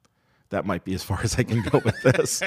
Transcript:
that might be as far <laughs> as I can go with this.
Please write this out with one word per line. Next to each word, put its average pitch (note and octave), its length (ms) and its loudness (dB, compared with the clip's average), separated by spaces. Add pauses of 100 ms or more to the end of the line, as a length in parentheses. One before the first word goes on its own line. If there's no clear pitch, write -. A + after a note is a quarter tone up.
(500)
that F2+ 160 -4
might F2+ 180 -4
be F#2+ 100 -4
as F2+ 80 -6
far F#2 180 -4
<laughs> - 40 -2
as A2+ 120 -4
I B2+ 60 4
can A#2 200 0
go - 220 2
with - 180 0
this. - 440 2